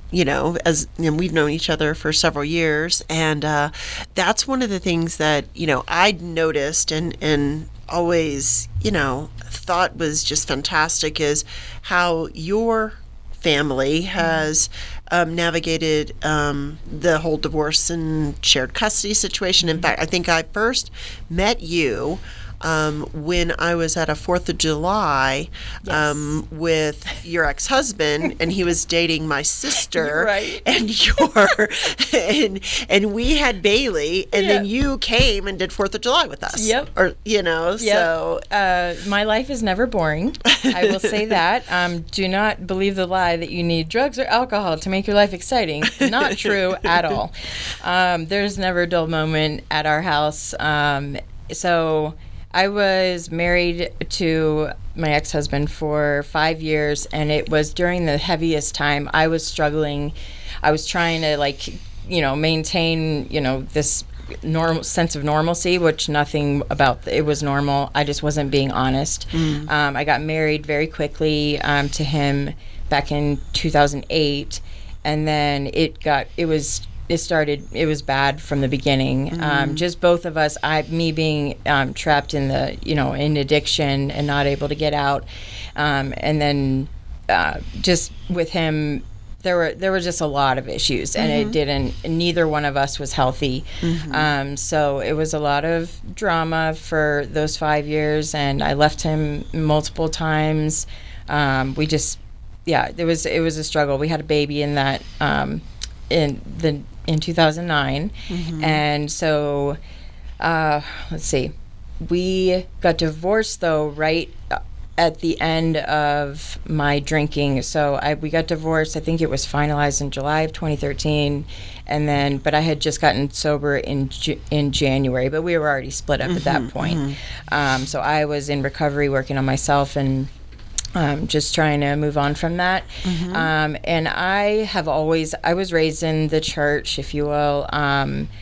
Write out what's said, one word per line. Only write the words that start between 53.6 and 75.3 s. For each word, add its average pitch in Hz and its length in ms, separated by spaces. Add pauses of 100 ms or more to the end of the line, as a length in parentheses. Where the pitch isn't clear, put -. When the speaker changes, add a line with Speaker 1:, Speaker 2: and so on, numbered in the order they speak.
Speaker 2:
to 156 600 (260)
my 160 160
ex-husband 147 580
for 147 540
five 160 380
years, 151 460
and 151 240
it - 180
was 151 240
during 175 320
the 147 120
heaviest 160 560
time. 147 400
I 160 140
was 160 180
struggling. 147 680 (500)
I 151 80
was 156 160
trying 165 340
to, 151 160
like, 143 300 (400)
you 175 140
know, 139 140
maintain, 160 920
you 151 120
know, 131 200 (120)
this - 300 (400)
normal 160 400
sense 165 320
of 143 80
normalcy, 165 540
which 160 320
nothing 147 600
about 143 360
th-, - 120
it 143 80
was 147 180
normal. 139 520
I 147 80
just 143 200
wasn't 147 280
being 135 200
honest. 131 580
Speaker 1:
Mm. 151 400
Speaker 2:
Um, 147 260
I 143 80
got 147 180
married 156 440
very 147 220
quickly, 147 760
um, 143 280
to 151 140
him 143 480 (380)
back 143 220
in 147 280 (140)
two - 160
thousand 143 400
eight, 143 500 (440)
and 151 240
then 147 460